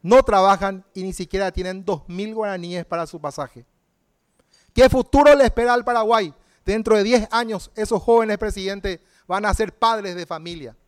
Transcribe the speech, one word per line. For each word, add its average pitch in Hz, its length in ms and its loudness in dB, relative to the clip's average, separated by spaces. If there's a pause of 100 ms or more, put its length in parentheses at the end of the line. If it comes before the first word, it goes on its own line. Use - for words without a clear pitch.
no 233 220 6
trabajan 196 600 2 (100)
y 185 100 -10
ni 185 80 -8
siquiera 185 400 -6
tienen 185 320 -8
dos 175 240 -4
mil 208 260 -8
guaraníes 180 500 -6
para 170 220 -6
su 160 140 -16
pasaje. 139 440 -12 (1080)
¿Qué 254 160 6
futuro 277 460 6
le 277 80 4
espera 240 300 0
al 240 100 -2
Paraguay? 220 500 0 (300)
Dentro 220 320 0
de 202 80 2
diez 226 260 0
años, 220 460 -6
esos 214 260 -4
jóvenes, 226 340 2
presidente, 196 640 -8 (280)
van 196 160 -4
a 202 100 0
ser 208 240 -4
padres 214 380 -2
de 175 100 -10
familia. 160 500 -14 (120)